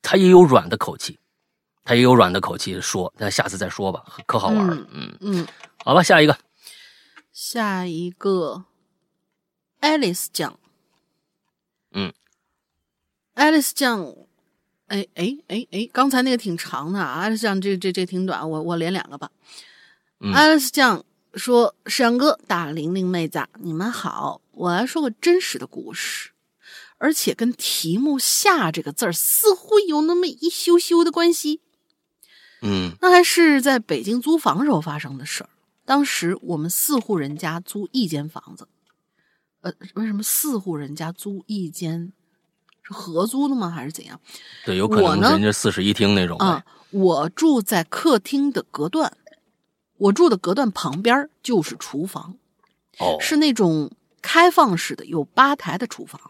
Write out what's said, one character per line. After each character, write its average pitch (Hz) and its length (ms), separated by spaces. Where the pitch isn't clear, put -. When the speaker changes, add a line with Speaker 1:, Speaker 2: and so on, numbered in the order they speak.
Speaker 1:
他 - 140
也 190 120
有 180 140
软 135 260
的 107 80
口 - 180
气， - 240
他 120 100
也 120 80
有 127 120
软 101 160
的 92 80
口 87 200
气 95 240
说， 90 340
那 104 140
下 101 180
次 95 80
再 92 120
说 95 220
吧， - 140
可 - 120
好 - 100
玩 214 180
了。 170 80
Speaker 2:
嗯。 127 180
Speaker 1:
嗯。 55 280
Speaker 2:
嗯。 185 260
Speaker 1:
好 127 120
吧， 175 80
下 170 180
一 151 60
个。 110 100
Speaker 2:
下 196 540
一 175 240
个， 175 540
Alice 277 500
酱。 - 280
Speaker 1:
嗯。 95 200
Speaker 2:
Alice 302 380
酱， 208 400
哎， 202 260
哎， 202 200
哎， 226 240
哎， 208 200
刚 269 200
才 262 100
那 262 100
个 247 60
挺 180 220
长 151 340
的 202 80
啊， 156 260
Alice 220 140
酱 202 180
这， 196 200
这， 185 120
这 180 140
挺 185 220
短， 160 240
我， 156 120
我 170 140
连 165 160
两 185 160
个 143 80
吧。 - 140
Speaker 1:
嗯。 202 140
Speaker 2:
Alice 302 360
酱 262 340
说 240 420
：“沈 - 160
阳 240 160
哥， 285 300
大 175 180
玲 156 280
玲 190 140
妹 170 200
子， 147 180
你 170 120
们 190 200
好， - 480
我 175 200
来 190 120
说 285 160
个 269 100
真 349 300
实 - 160
的 - 100
故 - 280
事， - 360
而 285 140
且 - 200
跟 240 200
题 - 440
目 277 220
“下” 262 540
这 160 100
个 143 80
字 - 160
儿 175 60
似 - 420
乎 415 240
有 330 240
那 339 140
么 349 100
一 320 240
羞 349 280
羞 339 260
的 330 80
关 339 200
系。” 302 280
Speaker 1:
嗯。 95 380
Speaker 2:
那 359 100
还 359 120
是 311 400
在 262 160
北 156 240
京 233 180
租 311 160
房 196 280
时 294 60
候 170 100
发 151 180
生 135 180
的 131 80
事 - 200
儿。 - 60
当 277 200
时 180 380
我 175 140
们 151 120
四 277 300
户 220 180
人 147 200
家 165 240
租 202 320
一 240 160
间 151 200
房 - 280
子。 - 100
呃， 175 120
为 220 120
什 214 60
么 202 100
四 262 360
户 185 180
人 147 200
家 165 160
租 196 340
一 190 240
间？ 170 420
是 - 100
合 175 340
租 269 220
的 277 60
吗？ 202 160
还 151 140
是 151 80
怎 - 140
样？ - 120
Speaker 1:
对， 95 120
有 104 120
可 214 80
能 196 80
Speaker 2:
我 165 120
呢？ 214 160
Speaker 1:
人 - 100
家 107 100
四 - 180
室 95 140
一 104 80
厅 101 220
那 92 120
种 85 120
呗。 196 80
Speaker 2:
啊， 165 180
我 170 380
住 294 320
在 190 240
客 - 340
厅 277 340
的 - 180
隔 147 180
断， 311 280
我 202 160
住 339 160
的 220 80
隔 180 180
断 247 160
旁 170 320
边 233 140
儿 285 140
就 214 200
是 147 140
厨 147 300
房。 170 300
Speaker 1:
哦。 180 220
Speaker 2:
是 - 160
那 302 160
种 160 380
开 339 280
放 254 260
式 - 180
的， - 120
有 156 180
吧 277 320
台 170 220
的 240 80
厨 - 180
房。 - 260